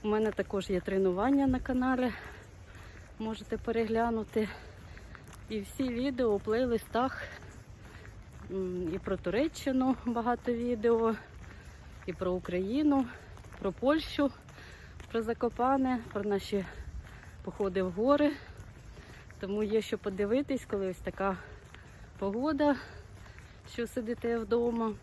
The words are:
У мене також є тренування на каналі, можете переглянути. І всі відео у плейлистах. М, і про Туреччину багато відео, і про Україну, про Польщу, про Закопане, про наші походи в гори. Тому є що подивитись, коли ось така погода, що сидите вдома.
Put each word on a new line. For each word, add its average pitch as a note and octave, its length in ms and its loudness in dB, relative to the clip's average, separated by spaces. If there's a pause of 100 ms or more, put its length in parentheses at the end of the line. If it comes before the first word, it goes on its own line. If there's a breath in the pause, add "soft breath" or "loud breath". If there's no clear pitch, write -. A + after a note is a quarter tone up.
У G#3+ 40 0
мене G#3+ 240 4
також - 380 -2
є F#3 100 4
тренування G3 680 4
на B3+ 120 4
каналі, B3+ 520 2 (1080 loud breath)
можете A3 380 -4
переглянути. A3+ 880 2 (1000 loud breath)
І A3 100 -4
всі B3+ 300 -2
відео B3 400 2
у G3+ 100 4
плейлистах. A#3 840 2 (1300 loud breath)
М, F3+ 440 -2
і F#3+ 40 -2
про F#3+ 180 -2
Туреччину C4 760 2 (100)
багато A#3+ 480 2
відео, A#3 600 4 (920 loud breath)
і F3+ 80 -4
про F3+ 180 0
Україну, A3+ 760 4 (540 loud breath)
про G3 120 0
Польщу, C#4+ 600 4 (800 loud breath)
про A#3 100 0
Закопане, B3 760 2 (140)
про G3+ 100 0
наші G3+ 420 2 (760 loud breath)
походи F#3+ 400 0
в F#3 80 0
гори. C#4 400 6 (1080 loud breath)
Тому G3+ 240 0
є G#3+ 180 4
що G#3 160 -2
подивитись, G#3+ 680 0
коли G3 220 0
ось F3+ 100 -4
така F#3+ 400 0 (840 loud breath)
погода, C#4 560 4 (1000 loud breath)
що A#3 140 -2
сидите A#3 500 -2
вдома. A#3 640 2